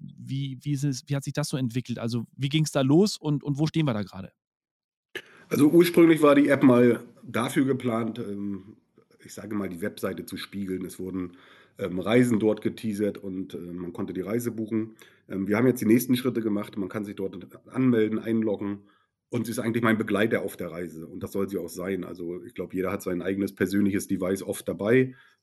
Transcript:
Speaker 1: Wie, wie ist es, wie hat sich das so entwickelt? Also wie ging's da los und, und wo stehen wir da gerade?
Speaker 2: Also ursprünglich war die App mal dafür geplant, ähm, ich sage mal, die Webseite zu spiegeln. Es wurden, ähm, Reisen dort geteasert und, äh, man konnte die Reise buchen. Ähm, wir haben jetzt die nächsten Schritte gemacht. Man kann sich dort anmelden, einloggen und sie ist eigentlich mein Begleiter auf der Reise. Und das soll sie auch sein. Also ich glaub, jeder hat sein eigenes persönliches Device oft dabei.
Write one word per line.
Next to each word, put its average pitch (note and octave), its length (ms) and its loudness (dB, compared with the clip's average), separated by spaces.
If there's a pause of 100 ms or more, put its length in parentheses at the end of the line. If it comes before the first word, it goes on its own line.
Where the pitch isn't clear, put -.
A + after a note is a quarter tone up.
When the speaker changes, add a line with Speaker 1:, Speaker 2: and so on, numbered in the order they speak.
(180)
Speaker 1:
Wie, C3 440 -8
wie D3 100 -4
ist C#3 120 -2
es, C3+ 220 -4
wie C#3 100 -2
hat C#3 80 -6
sich C#3 80 -8
das D3 160 -4
so D3+ 80 -4
entwickelt? A#2+ 420 -4
Also A#2 280 -4 (100)
wie C#3 120 -4
ging's D3+ 240 2
da C#3 100 2
los D#3+ 340 6
und, D3+ 260 -2
und C#3 160 -2
wo D#3 80 4
stehen D#3 200 0
wir A#2+ 80 2
da G#2 80 -2
gerade? - 300 -12 (1160)
Speaker 2:
Also C#3 220 4
ursprünglich E3+ 520 6
war C#3+ 120 8
die C#3+ 140 6
App C#3 140 4
mal B2 380 8 (220)
dafür B2+ 420 0
geplant, A#2 540 -2
ähm, G2+ 580 -8 (480)
ich - 100 -20
sage G#2 200 -10
mal, G2 140 -4
die F2 120 -10
Webseite F#2 460 -6
zu F#2+ 100 -10
spiegeln. F#2 480 -8
Es F2 140 -12
wurden, F#2 380 -8 (420)
ähm, F#2 200 -6
Reisen A2+ 420 4
dort G#2+ 220 2
geteasert G#2 560 -4
und, F#2 360 -8
äh, E2 40 -10
man F2 340 -10
konnte F#2 200 -8
die F#2 100 -6
Reise A#2 280 -4
buchen. A2 460 -6 (320)
Ähm, F#2+ 180 -4
wir G2+ 100 2
haben B2 100 4
jetzt B2 140 2
die G#2+ 60 -2
nächsten B2 300 6
Schritte A#2+ 260 -2
gemacht. G#2 340 -4
Man F#2+ 120 -6
kann G#2 160 -8
sich G2+ 120 -10
dort F#2+ 200 -8 (320)
anmelden, A2+ 500 2
einloggen G#2 680 -2 (440)
und A#2 180 -4
sie A#2 60 -6
ist A2 60 -4
eigentlich A2+ 240 0
mein A2 160 4
Begleiter G#2 440 0
auf F#2+ 140 -8
der F2 140 -8
Reise. D#2+ 360 -10
Und F#2 160 -12
das F#2 100 -10
soll G2 160 -2
sie G2 100 -4
auch E2+ 100 -6
sein. F2+ 360 -6
Also F2 400 -10
ich F2+ 100 -20
glaub, F2 180 -8
jeder F#2 200 -2
hat G2 100 -6
sein F2+ 200 -4
eigenes G2 320 -2
persönliches G2 520 0
Device F#2+ 360 -2
oft - 260 -8
dabei. A#2 460 2 (280)